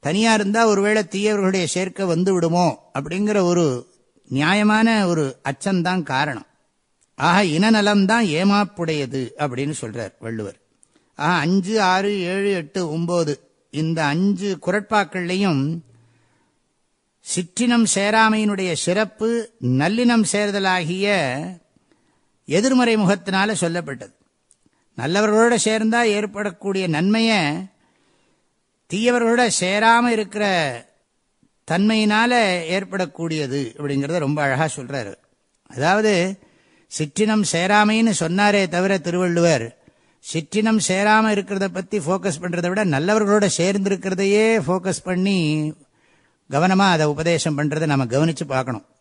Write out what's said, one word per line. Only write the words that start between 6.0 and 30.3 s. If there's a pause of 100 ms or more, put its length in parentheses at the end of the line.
காரணம். (680)
ஆக (100)
இனநலம்தான்
ஏமாப்புடையது (160)
அப்படின்னு
சொல்றார்
வள்ளுவர். (600)
ஆக
அஞ்சு,
ஆறு, (140)
ஏழு,
எட்டு,
ஒன்பது (400)
இந்த
அஞ்சு
குறட்பாக்கள்லையும் (1600)
சிற்றினம்
சேராமையினுடைய
சிறப்பு (460)
நல்லினம்
சேர்தலாகிய (1400)
எதிர்மறை
முகத்தினால
சொல்லப்பட்டது. (840)
நல்லவர்களோட
சேர்ந்தா
ஏற்படக்கூடிய
நன்மையை (1500)
தீயவர்களோட (100)
சேராம
இருக்கிற (840)